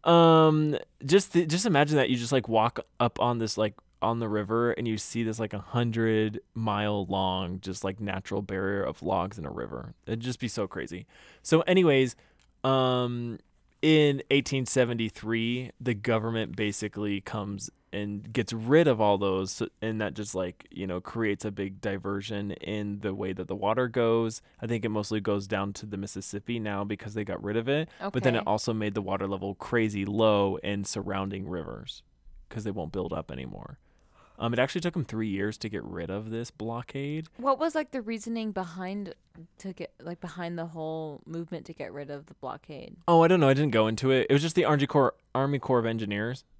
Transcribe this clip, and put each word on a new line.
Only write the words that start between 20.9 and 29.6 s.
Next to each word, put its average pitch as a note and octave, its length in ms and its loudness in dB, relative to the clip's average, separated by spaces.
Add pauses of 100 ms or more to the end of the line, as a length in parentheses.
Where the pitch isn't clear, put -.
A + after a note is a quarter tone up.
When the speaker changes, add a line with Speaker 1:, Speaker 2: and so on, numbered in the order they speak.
Speaker 1:
creates G#2+ 440 -2
a G#2+ 80 -4
big G2 280 -6
diversion G2+ 680 -4
in G#2 500 -6
the G2+ 140 -4
way G2 180 -4
that F#2 160 -6
the F#2+ 60 -4
water A2 340 2
goes. A#2 540 2 (180)
I A#2 60 -8
think A2 180 -2
it A2+ 60 0
mostly G#2+ 300 -2
goes G2+ 260 -2
down G2+ 280 -2
to - 120 -12
the G#2 100 -8
Mississippi G2+ 600 -6
now G#2 260 -4
because G#2 300 -8
they G#2+ 100 -4
got F#2+ 180 -6
rid G#2 140 -2
of A#2 120 0
it. D3+ 200 0 (240)
But B2+ 120 0
then B2+ 100 4
it A2+ 60 2
Speaker 2:
Okay. G#2 60 -4
Speaker 1:
also G#2+ 280 0
made G#2+ 200 -2
the G#2+ 80 -2
water F#2+ 260 -2
level G2 260 -4
crazy G#2+ 500 0